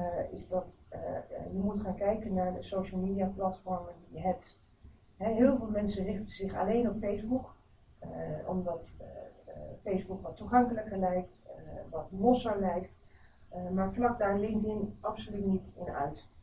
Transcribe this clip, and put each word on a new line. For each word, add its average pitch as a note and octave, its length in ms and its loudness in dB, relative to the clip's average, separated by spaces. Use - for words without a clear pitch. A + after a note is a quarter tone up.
is - 160 -10
dat, - 420 -4
eh, - 100 -10
eh, - 240 -4
je F#3+ 80 -2
moet G3+ 200 2
gaan G3 160 -2
kijken G#3+ 380 2
naar F#3 200 2
de F3+ 100 -6
social F#3+ 380 -2
media F#3+ 260 2
platformen F#3 640 -2
die D#3 100 -12
je E3 100 -2
hebt. - 300 -2
Hè, G3+ 140 0
heel B3 260 8
veel A3+ 120 -2
mensen G3 360 0
richten G3 280 -2
zich F#3+ 220 -4
alleen A3 340 4
op G3+ 100 -2
Facebook, A3 560 -2
eh, - 100 -12
omdat, F3 500 -2
eh, - 100 -14
eh, - 160 -14
Facebook F#3+ 400 -2
wat - 160 -8
toegankelijker A3+ 600 4
lijkt, F3+ 480 0
eh, - 80 -16
wat D#3 220 -6
losser G#3+ 480 4
lijkt. F#3 360 0
Eh, F3+ 200 -6
maar F#3+ 240 2
vlak A#3+ 260 2
daar G3+ 200 4
LinkedIn G#3+ 600 0
absoluut G#3 460 -4
niet F#3+ 300 2
in F3 140 -6
uit. - 380 -4